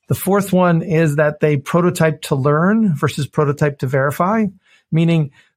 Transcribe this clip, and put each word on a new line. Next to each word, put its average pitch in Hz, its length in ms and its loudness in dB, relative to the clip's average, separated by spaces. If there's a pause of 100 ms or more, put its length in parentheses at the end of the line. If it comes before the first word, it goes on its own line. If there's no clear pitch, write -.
The 139 80 -2
fourth 196 380 -2
one 175 300 2
is 160 340 0
that 151 240 0
they 151 160 2
prototype 170 640 0
to - 120 -4
learn 165 600 2
versus 139 320 -2
prototype 143 520 -2
to 139 80 -6
verify, 147 600 0 (460)
meaning 165 380 2 (260)